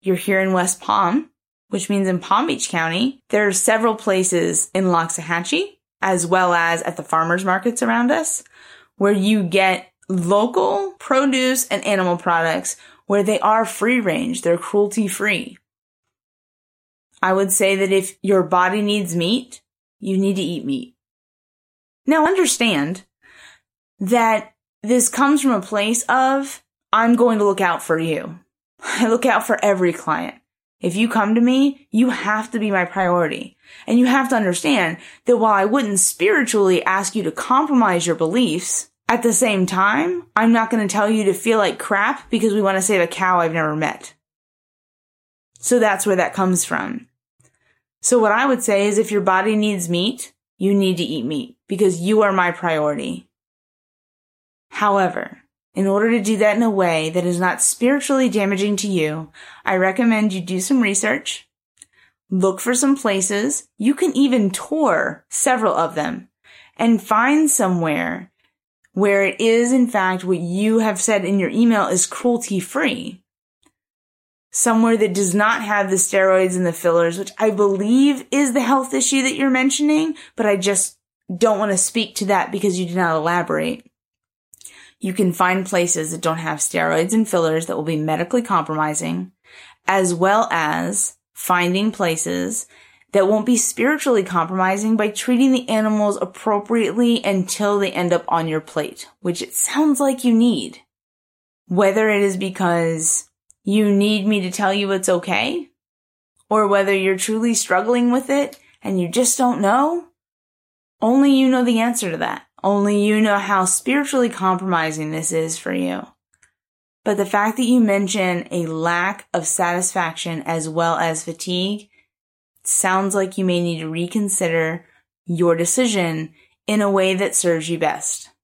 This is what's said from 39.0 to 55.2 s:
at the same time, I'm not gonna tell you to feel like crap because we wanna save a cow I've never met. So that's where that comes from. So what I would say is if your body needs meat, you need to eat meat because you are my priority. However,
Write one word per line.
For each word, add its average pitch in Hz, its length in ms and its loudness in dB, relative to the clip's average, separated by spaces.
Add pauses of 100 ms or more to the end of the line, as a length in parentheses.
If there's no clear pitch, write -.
at 233 120 0
the 233 120 2
same 202 320 2
time, 240 680 0
I'm 226 180 4
not 226 160 2
gonna 220 180 0
tell 208 220 0
you 214 160 0
to 190 80 2
feel 220 240 0
like 190 200 0
crap 214 520 -4
because 214 240 0
we 214 80 0
wanna 190 200 0
save 185 200 0
a 170 60 0
cow 180 320 0
I've 165 140 0
never 156 220 -2
met. - 380 -8 (1500)
So - 180 0
that's 208 280 2
where 202 100 2
that 180 180 -2
comes 185 300 0
from. - 440 -8 (960)
So - 160 2
what 220 140 4
I 214 140 0
would 247 180 0
say 202 240 2
is 202 100 0
if 214 140 0
your 208 100 0
body 190 360 2
needs 202 320 -2
meat, 180 420 -2 (260)
you 196 160 2
need 190 240 2
to 170 60 -2
eat 139 220 -6
meat 143 320 -8 (100)
because 185 320 0
you 214 220 2
are 202 100 4
my 180 200 0
priority. 151 760 -4 (1400)
However, - 720 -2 (300)